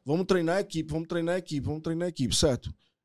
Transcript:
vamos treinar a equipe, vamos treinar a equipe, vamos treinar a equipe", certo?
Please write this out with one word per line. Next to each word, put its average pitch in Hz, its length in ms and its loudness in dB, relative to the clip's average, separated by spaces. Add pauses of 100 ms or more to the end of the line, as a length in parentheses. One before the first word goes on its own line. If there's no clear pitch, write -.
vamos 170 220 0
treinar 175 300 4
a 202 40 2
equipe, 160 320 -4
vamos 160 140 -2
treinar 170 300 0
a - 20 0
equipe, 156 260 -4
vamos 151 180 -4
treinar 165 240 -2
a - 20 0
equipe", 139 260 -2
certo? - 400 2 (300)